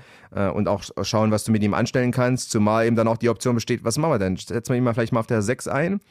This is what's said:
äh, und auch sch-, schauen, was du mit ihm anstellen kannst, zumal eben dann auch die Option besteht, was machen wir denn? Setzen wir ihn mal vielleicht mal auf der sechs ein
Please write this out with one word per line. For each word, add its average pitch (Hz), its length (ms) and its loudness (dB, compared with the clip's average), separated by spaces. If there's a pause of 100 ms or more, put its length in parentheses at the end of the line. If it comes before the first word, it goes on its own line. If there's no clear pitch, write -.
(360)
äh, 98 140 0
und 101 180 0
auch 95 160 0
sch-, - 220 -6
schauen, 110 260 2
was 107 140 0
du 113 80 0
mit 104 100 2
ihm 104 100 2
anstellen 123 380 0
kannst, 127 400 0
zumal 110 340 2
eben 117 120 2
dann 113 100 2
auch 113 80 2
die 117 140 0
Option 120 260 0
besteht, 113 300 -2
was 113 120 -2
machen 156 140 0
wir 120 80 2
denn? 95 160 0
Setzen - 380 -4
wir 123 40 2
ihn 123 60 2
mal 120 100 2
vielleicht 113 200 -2
mal 117 80 2
auf 113 60 -8
der 113 140 2
sechs 110 280 -4
ein 175 420 -2